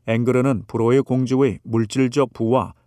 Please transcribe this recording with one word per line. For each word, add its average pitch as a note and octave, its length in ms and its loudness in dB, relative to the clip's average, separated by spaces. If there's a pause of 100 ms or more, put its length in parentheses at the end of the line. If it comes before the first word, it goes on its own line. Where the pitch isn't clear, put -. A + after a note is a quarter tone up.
앵그르는 A#2+ 640 0
불호의 A#2 360 2
공주의 B2+ 600 0
물질적 A#2+ 680 0
부와 A#2 400 0 (140)